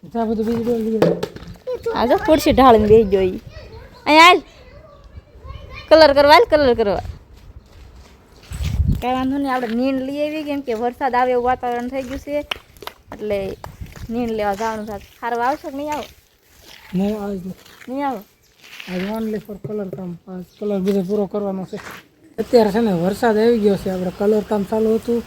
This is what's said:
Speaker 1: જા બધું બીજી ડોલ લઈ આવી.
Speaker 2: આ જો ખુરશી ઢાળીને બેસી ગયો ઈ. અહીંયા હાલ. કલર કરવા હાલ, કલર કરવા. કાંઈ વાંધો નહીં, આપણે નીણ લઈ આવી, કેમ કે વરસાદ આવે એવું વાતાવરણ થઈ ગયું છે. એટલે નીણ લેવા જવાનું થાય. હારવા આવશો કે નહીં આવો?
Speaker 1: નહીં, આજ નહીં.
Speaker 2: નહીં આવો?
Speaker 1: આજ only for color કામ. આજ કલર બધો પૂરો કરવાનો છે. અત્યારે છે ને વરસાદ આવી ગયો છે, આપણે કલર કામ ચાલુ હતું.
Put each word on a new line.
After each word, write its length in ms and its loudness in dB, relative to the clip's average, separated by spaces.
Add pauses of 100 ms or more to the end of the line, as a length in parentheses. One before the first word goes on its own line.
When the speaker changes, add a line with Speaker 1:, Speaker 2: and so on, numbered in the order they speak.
(140)
Speaker 1:
જા 160 -2
બધું 180 -2
બીજી 160 -2
ડોલ 220 -2
લઈ 120 -2
આવી. 220 2 (760)
Speaker 2:
આ 140 0
જો 60 4 (100)
ખુરશી 320 4
ઢાળીને 340 8
બેસી 220 6
ગયો 160 2
ઈ. 120 -10 (640)
અહીંયા 220 8
હાલ. 120 8 (1500)
કલર 280 8
કરવા 200 8
હાલ, 140 6
કલર 300 4
કરવા. 240 -2 (2000)
કાંઈ 160 -2
વાંધો 200 -2
નહીં, 160 -2
આપણે 280 -4
નીણ 160 -2 (100)
લઈ 180 -8
આવી, 240 -6
કેમ 180 -4
કે 60 -2 (100)
વરસાદ 360 -4
આવે 160 2
એવું 140 0
વાતાવરણ 440 -4
થઈ 160 -6
ગયું 160 -10
છે. 60 -10 (800)
એટલે 240 -6 (720)
નીણ 200 -4 (100)
લેવા 200 -2
જવાનું 300 -6
થાય. 160 -12 (160)
હારવા 280 -2
આવશો 220 -4
કે 60 -10
નહીં 160 -6
આવો? 140 -8 (840)
Speaker 1:
નહીં, 300 0
આજ 220 -6
નહીં. 120 -12 (300)
Speaker 2:
નહીં 200 -6
આવો? 140 -6 (680)
Speaker 1:
આજ 120 -6 (140)
only 280 -4
for 120 -14 (100)
color 300 -6
કામ. 140 -10 (200)
આજ 140 -12 (140)
કલર 260 -2
બધો 240 0
પૂરો 240 0
કરવાનો 380 -4
છે. 60 -12 (600)
અત્યારે 360 4
છે 140 0
ને 60 2 (100)
વરસાદ 400 0
આવી 220 4
ગયો 180 2
છે, 80 -4
આપણે 280 -4
કલર 300 2
કામ 220 0
ચાલુ 260 2
હતું. 300 -2